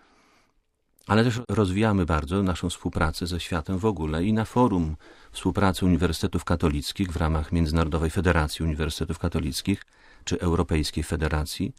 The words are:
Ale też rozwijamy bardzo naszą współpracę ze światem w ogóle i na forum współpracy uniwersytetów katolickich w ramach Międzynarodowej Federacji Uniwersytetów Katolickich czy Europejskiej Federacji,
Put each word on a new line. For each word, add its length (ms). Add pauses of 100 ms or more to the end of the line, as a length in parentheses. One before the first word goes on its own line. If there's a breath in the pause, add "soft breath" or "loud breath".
(1080 soft breath)
Ale 180
też 240
rozwijamy 580
bardzo 360
naszą 280
współpracę 560
ze 140
światem 380
w 60
ogóle 400
i 80
na 120
forum 520 (360 loud breath)
współpracy 540
uniwersytetów 580
katolickich 680
w 40
ramach 360
Międzynarodowej 580
Federacji 540
Uniwersytetów 540
Katolickich 680 (400 soft breath)
czy 160
Europejskiej 640
Federacji, 760